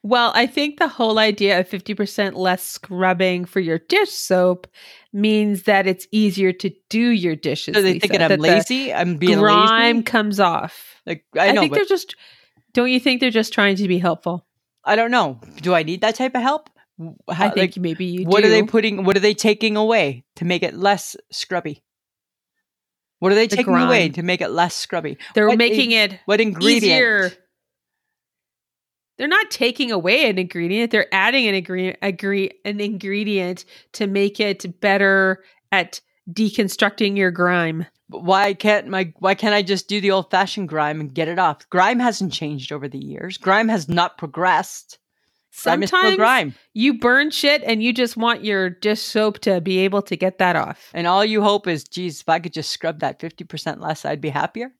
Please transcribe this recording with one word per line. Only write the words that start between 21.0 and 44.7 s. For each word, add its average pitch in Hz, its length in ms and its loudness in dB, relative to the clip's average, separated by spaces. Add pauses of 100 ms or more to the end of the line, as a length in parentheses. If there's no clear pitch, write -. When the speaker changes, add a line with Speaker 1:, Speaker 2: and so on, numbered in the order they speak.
Speaker 2:
scrubby? 170 520 -8 (1400)
What 190 140 2
are - 20 4
they 220 120 4
Speaker 1:
The 196 100 -2
Speaker 2:
taking 196 180 0
away 247 320 2
Speaker 1:
grime. 143 60 -4
Speaker 2:
to 170 100 -6
make 180 160 -2
it 170 120 -4
less 170 220 0
scrubby? 156 440 -8 (180)
Speaker 1:
They're 214 140 4
Speaker 2:
What 226 80 4
Speaker 1:
making 233 340 2
Speaker 2:
in-, 214 220 2
Speaker 1:
it 185 120 -20
Speaker 2:
what 202 140 2
ingredient? 214 460 2
Speaker 1:
easier. 202 460 2 (1900)
They're 277 100 -6
not 415 240 0
taking 254 400 -2
away 220 380 2
an 190 100 -2
ingredient. 185 520 -2
They're 214 220 0
adding 226 340 2
an 196 80 0
agree-, 185 460 -4
agree-, 196 500 -4 (120)
an 208 160 -6
ingredient 202 840 -4 (280)
to 208 140 -4
make 202 320 -2
it 196 400 -4
better 196 640 2 (280)
at 185 280 -2 (320)
deconstructing 202 840 0
your 185 140 2
grime. 175 540 0 (220)
Speaker 2:
But - 160 -14
why 196 300 2
can't 208 340 0
my, 185 320 -4
why 190 160 2
can't 208 180 0
I 208 80 2
just 190 260 -4
do 202 120 -4
the 196 120 0
old-fashioned 190 580 -2
grime 151 320 -4
and 139 120 -10
get 160 140 -4
it 175 100 -6
off? 165 320 -2
Grime 202 300 2
hasn't 202 340 -2
changed 147 380 -8
over 143 160 -10
the 143 100 -12
years. 147 400 -12
Grime 208 300 2
has 180 220 -2
not 175 280 0
progressed. 170 800 -2 (640)